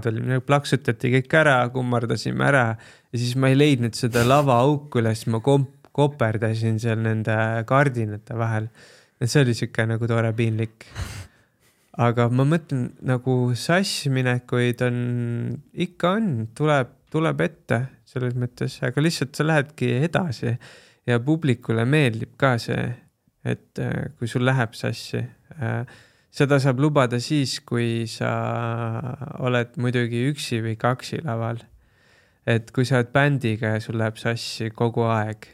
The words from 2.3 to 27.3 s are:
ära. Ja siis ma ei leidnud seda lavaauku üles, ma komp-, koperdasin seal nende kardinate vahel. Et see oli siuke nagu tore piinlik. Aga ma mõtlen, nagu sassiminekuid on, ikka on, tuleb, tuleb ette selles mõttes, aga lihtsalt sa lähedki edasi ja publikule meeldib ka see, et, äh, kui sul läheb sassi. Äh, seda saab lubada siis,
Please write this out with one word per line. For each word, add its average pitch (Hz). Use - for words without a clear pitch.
ära. 135
Ja -
siis 120
ma 135
ei 135
leidnud 131
seda 120
lavaauku 135
üles, 110
ma 113
komp-, 139
koperdasin 113
seal 110
nende 110
kardinate 120
vahel. 113
Et 117
see 151
oli 120
siuke 113
nagu 113
tore 113
piinlik. 113
Aga 120
ma 127
mõtlen, 143
nagu 127
sassiminekuid 127
on, 123
ikka 175
on, 214
tuleb, 147
tuleb 151
ette 123
selles 127
mõttes, 123
aga 131
lihtsalt 156
sa -
lähedki 147
edasi 151
ja 120
publikule 127
meeldib 120
ka 131
see, 120
et, 120
äh, 131
kui -
sul 123
läheb 131
sassi. 117
Äh, 117
seda 143
saab 131
lubada 139
siis, 135